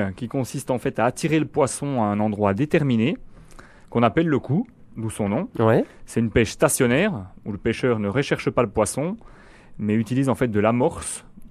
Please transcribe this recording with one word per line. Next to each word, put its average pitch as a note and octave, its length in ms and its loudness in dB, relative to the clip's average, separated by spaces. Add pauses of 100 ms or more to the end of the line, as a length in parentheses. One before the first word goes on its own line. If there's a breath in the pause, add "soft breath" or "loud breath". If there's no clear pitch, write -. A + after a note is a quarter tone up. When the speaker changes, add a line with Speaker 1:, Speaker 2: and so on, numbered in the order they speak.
(180)
Speaker 1:
qui A#2+ 100 -8
consiste C3 420 -4
en B2+ 80 0
fait C3 220 -4
à A2+ 60 4
attirer D#3 340 0
le D3 60 0
poisson C#3 580 0
à G#2 40 2
un G#2 120 0
endroit G#2 340 2
déterminé, C#3 640 2 (720 soft breath)
qu'on A#2 140 2
appelle D#3+ 240 2
le C#3 120 2
coup, F3+ 280 -2 (300)
d'où A2+ 120 -6
son G#2 200 -2
nom. C#3+ 180 -2 (100)
Speaker 2:
Ouais. A#2 280 4 (200 loud breath)
Speaker 1:
C'est - 140 -4
une A#2 120 0
pêche A#2 180 2
stationnaire, D3 640 2 (320)
où G#2+ 80 -6
le G2 40 -6
pêcheur A#2 420 0
ne G2+ 100 -2
recherche C#3 400 -2
pas B2+ 120 2
le A2+ 80 0
poisson, C3+ 460 -2 (640 soft breath)
mais G#2 140 0
utilise B2 340 0
en A#2 80 2
fait B2+ 140 0
de G#2 100 0
l'amorce A#2+ 640 0 (260)